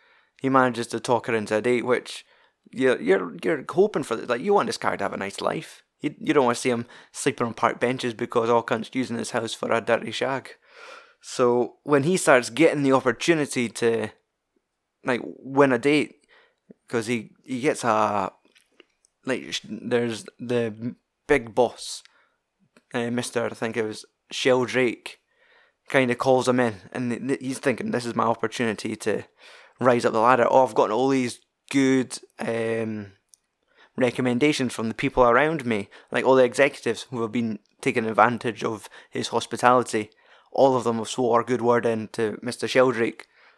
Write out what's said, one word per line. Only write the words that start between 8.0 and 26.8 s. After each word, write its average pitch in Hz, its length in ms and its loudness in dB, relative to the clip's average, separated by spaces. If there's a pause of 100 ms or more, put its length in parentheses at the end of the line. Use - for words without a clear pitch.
because 113 380 -2
all 117 120 4
cunts 113 320 -4
using 120 220 -4
his 113 140 -8
house 113 240 -4
for 117 180 -2
a 113 80 2
dirty 113 320 -2
shag. 127 380 -6 (720)
So 123 640 0
when 139 180 2
he 175 160 0
starts 123 320 4
getting 143 320 2
the 135 100 4
opportunity 127 800 0
to, 113 400 -2 (960)
like, 123 200 -2
win 135 480 0
a 120 60 2
date, 143 380 0 (720)
'cause 117 180 -4
he, 117 240 -6 (140)
he 123 160 -8
gets 139 240 -2
a, 104 480 0 (920)
like, 87 280 -6
sh-, - 120 -6
there's 117 600 -4 (160)
the 117 560 -4 (320)
big 117 260 0
boss, - 480 0 (880)
uh, 120 180 -4
Mister, 120 360 -4
I 107 40 -4
think 113 260 -6
it 113 80 -2
was 107 200 -10 (280)
Sheldrake, 127 880 0 (680)
kinda 127 280 2
calls 127 320 2
him 127 100 4
in, 117 180 0 (160)